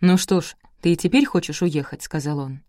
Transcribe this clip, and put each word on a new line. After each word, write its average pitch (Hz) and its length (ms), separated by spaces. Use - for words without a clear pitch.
«Ну 180 160
что 185 240
ж, - 140
ты 170 120
и 165 40
теперь 247 280
хочешь - 360
уехать», — 147 420
сказал 147 360
он. 135 300